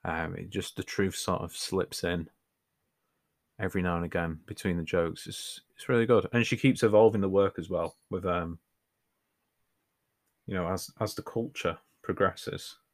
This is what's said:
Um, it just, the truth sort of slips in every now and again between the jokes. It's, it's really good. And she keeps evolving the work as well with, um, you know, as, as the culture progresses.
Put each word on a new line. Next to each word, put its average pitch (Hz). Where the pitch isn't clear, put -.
Um, 82
it 87
just, -
the -
truth 95
sort -
of -
slips -
in 87
every 95
now 87
and 85
again 82
between 92
the 85
jokes. 82
It's, -
it's -
really 117
good. 113
And 120
she 120
keeps 127
evolving 107
the 98
work 98
as 82
well 85
with, 92
um, 85
you 101
know, 87
as, 92
as 107
the -
culture -
progresses. -